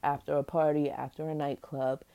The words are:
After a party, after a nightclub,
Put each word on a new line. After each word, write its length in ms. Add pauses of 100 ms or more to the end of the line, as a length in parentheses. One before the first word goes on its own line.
After 340
a 60
party, 480
after 380
a 60
nightclub, 680 (120)